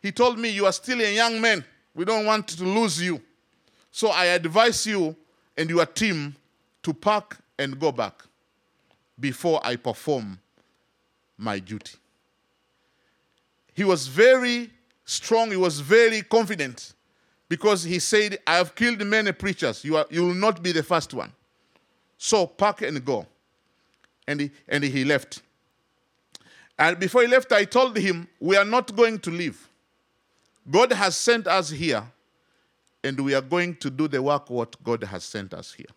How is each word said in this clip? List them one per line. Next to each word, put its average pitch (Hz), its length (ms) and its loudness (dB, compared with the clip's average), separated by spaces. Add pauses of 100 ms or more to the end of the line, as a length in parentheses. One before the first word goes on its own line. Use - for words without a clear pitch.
He 196 100 -6
told 240 280 2
me, 233 100 -2
"You 196 160 0
are 190 80 4
still 247 260 -6
a 208 160 0
young 226 240 0
man. 220 240 2 (300)
We 170 120 -6
don't 214 200 0
want 214 240 0
to 165 140 -8
lose 185 380 0
you. 175 200 -4 (680)
So 220 180 0
I 180 160 2
advise 175 600 2
you 185 300 -2 (400)
and 160 140 -4
your 170 160 4
team 156 500 -4 (480)
to 165 100 -4
pack 208 440 -2 (220)
and 135 200 -6
go 151 120 0
back 117 320 -6 (960)
before 143 440 -2
I 123 120 -2
perform 117 640 -6 (1000)
my 104 220 -6
duty." 101 340 -14 (1800)
He 190 80 -2
was 170 240 2
very 240 640 4 (340)
strong. 226 460 -2
He 196 40 -4
was 180 240 0
very 220 440 4
confident 185 720 -2 (540)
because 190 360 0
he 170 160 -4
said, 208 480 0
"I 160 100 4
have 180 160 0
killed 226 320 -2
many 208 260 0
preachers. 170 540 -4
You 156 120 0
are, 151 120 2
you 170 160 -2
will 175 80 0
not 185 300 0
be 175 80 -2
the 160 100 0
first 170 320 -2
one. 110 180 -10 (840)
So 196 300 2
pack 202 340 -2
and 143 240 -6
go." 120 220 -4 (1000)
And 143 140 -4
he, 143 100 -6 (160)
and 143 160 -2
he 135 220 -2
left. - 380 -2 (1400)
And 170 200 4
before 190 220 2
he 240 60 6
left, 254 240 2
I 208 140 4
told 247 320 2
him, 180 300 -2 (120)
"We 185 180 2
are 202 80 6
not 226 300 -2
going 226 240 2
to 170 100 -8
leave. 170 380 -8 (1000)
God 233 220 6
has 196 240 0
sent 233 300 0
us 170 240 0
here, 143 340 -4 (1000)
and 135 160 -4
we 139 160 0
are 135 60 2
going 175 340 -2
to 139 160 -8
do 147 160 -2
the 143 140 -2
work 143 280 -2
what 120 340 -6
God 113 200 -4
has 98 200 -10
sent 95 300 -12
us 87 180 -16
here." - 140 -20 (120)